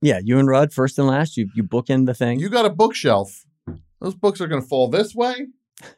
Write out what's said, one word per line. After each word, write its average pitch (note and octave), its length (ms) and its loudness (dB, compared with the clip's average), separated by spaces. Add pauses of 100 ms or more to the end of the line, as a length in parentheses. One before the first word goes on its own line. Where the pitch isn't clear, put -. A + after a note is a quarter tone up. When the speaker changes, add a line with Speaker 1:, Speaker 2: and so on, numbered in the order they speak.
Speaker 1:
Yeah, C3+ 220 2
you B2 140 2
and C3+ 100 4
Rudd, C#3 240 2
first C3 260 -2
and C#3 80 2
last, D3 300 0
you, G#2+ 180 -2
you A2+ 80 -2
bookend B2 440 0
the B2 80 0
thing. A#2+ 260 -2
Speaker 2:
You F#3 80 -4
got A#3 160 2
a G3+ 60 2
bookshelf. C#3 760 0 (560)
Those F#3+ 160 -8
books G3+ 240 -2
are E3+ 80 -6
gonna C#3+ 140 -4
fall B2+ 260 0
this G#3 260 -2
way B3 320 -4 (520)